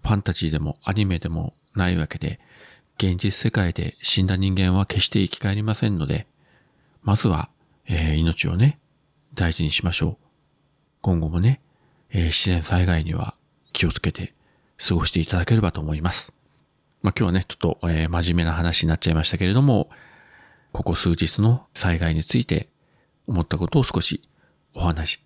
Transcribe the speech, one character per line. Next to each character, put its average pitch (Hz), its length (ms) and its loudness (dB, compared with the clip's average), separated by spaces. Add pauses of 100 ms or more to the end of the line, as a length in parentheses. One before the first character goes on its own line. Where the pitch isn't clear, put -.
フ - 60 -4
ァ 107 80 2
ン 98 60 -2
タ 92 100 -4
ジ 82 160 -2
ー - 20 0
で 76 80 -2
も 76 260 -4
ア 98 80 -4
ニ 104 140 0
メ 90 120 -2
で 85 100 -6
も 82 260 -4 (220)
な 92 120 2
い 90 80 2
わ 78 120 -2
け - 100 -10
で、 - 220 -6 (580)
現 92 200 0
実 101 120 0
世 - 200 -2
界 90 220 0
で - 300 -6
死 - 200 0
ん 92 40 4
だ 92 100 0
人 95 180 0
間 92 200 4
は 98 100 4
決 - 180 -2
し - 60 -2
て 104 120 2
生 92 160 0
き - 20 -18
返 98 160 -2
り 107 80 -2
ま 107 120 -2
せ 113 140 0
ん 98 100 0
の 80 80 -2
で、 - 200 -4 (760)
ま 101 140 2
ず - 120 0
は、 78 220 -2 (360)
え 78 280 0
ー、 - 20 2
命 82 320 0
を 87 80 -2
ね、 135 220 4 (560)
大 85 180 0
事 - 100 -4
に 78 80 0
し - 140 -4
ま 87 80 0
し - 100 -2
ょ 80 200 -2
う。 - 40 -20 (760)
今 87 200 2
後 80 80 -2
も 85 120 0
ね、 123 200 4 (500)
え 92 120 0
ー、 - 40 2
自 82 240 0
然 85 140 0
災 90 200 2
害 85 200 2
に 82 100 -4
は - 220 -6 (360)
気 - 140 0
を 78 60 0
つ - 80 -6
け 87 120 -2
て - 220 -10 (520)
過 92 80 0
ご 76 120 2
し - 60 -4
て 90 80 0
い 80 60 -2
た 90 120 0
だ 87 80 0
け 113 80 4
れ 110 60 4
ば 92 120 0
と - 80 -8
思 78 140 -4
い 76 80 -4
ま 90 100 0
す。 - 220 -8 (680)
ま 95 80 2
あ、 - 60 -6
今 110 100 2
日 - 20 2
は 87 40 2
ね、 92 160 2
ち - 60 -12
ょ - 20 -14
っ - 0 -
と、 - 280 -2
え 80 220 2
ー、 - 40 -2
真 85 240 0
面 - 20 2
目 85 80 2
な 82 80 0
話 85 300 0
に 80 80 2
な 80 60 2
っ - 20 -6
ち - 100 -2
ゃ - 40 2
い - 20 2
ま 80 100 2
し - 60 0
た - 80 -4
け 92 80 0
れ 98 80 2
ど 131 80 4
も、 127 260 2 (840)
こ - 100 -4
こ 85 120 0
数 - 160 0
日 82 300 0
の 117 320 2
災 85 260 0
害 82 160 0
に 80 80 0
つ - 160 -4
い 120 60 0
て - 240 -2 (580)
思 85 160 0
っ - 20 0
た - 140 -4
こ 90 100 -2
と 151 120 2
を 120 40 2
少 - 160 -2
し - 220 -4 (520)
お - 60 -10
話 80 300 0
し - 160 -8